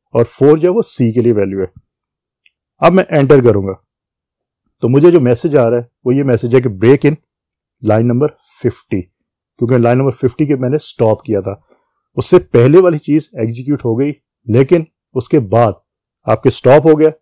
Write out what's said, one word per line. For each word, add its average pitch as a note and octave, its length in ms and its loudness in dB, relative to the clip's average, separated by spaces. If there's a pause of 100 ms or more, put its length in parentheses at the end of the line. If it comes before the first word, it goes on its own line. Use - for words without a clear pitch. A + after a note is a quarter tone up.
(140)
और A#2+ 120 0
फ़ोर D3+ 340 2
जो F3+ 100 0
है F3+ 60 -2
वो A3+ 80 -2
C A#2 300 -4
के A#2+ 80 -2
लिए A#2 120 2
वैल्यू G2 260 -4
है। F#2 120 -8 (1080)
अब E3+ 120 2
मैं F#3 180 2
एंटर C#3 320 4
करूंगा G2 380 0 (1000)
तो A#2+ 40 -2
मुझे C#3+ 240 4
जो E3+ 100 4
मैसेज B2 340 -2
आ A#2+ 120 2
रहा A#2+ 120 -2
है A#2+ 100 -14 (160)
वो B2 60 -2
ये C#3 140 -2
मैसेज A#2+ 300 -2
है B2+ 60 4
कि B2 100 -4
ब्रेक A2+ 320 2
in D3 120 0 (680)
line A2+ 300 0
number C3+ 160 -2 (280)
fifty, - 460 -8 (580)
क्योंकि A#2+ 180 -2
लाइन A#2 200 0
नंबर C3+ 160 -2
फिफ्टी C3+ 340 -4
के C#3+ 80 -2
मैंने B2+ 240 -4
स्टॉप A2 420 -4
किया G2+ 200 -4
था। G2 200 -10 (560)
उससे F3 220 2
पहले C3+ 400 2
वाली F3 200 2
चीज D3 300 -4 (100)
एग्जीक्यूट B2 460 -6
हो A2+ 100 -2
गई, C#3+ 160 -4 (360)
लेकिन C#3 380 0 (300)
उसके C3+ 260 -2
बाद G#2+ 380 0 (480)
आपके A2 220 0
स्टॉप C#3+ 360 2
हो D#3 100 4
गया। D#3 160 2 (100)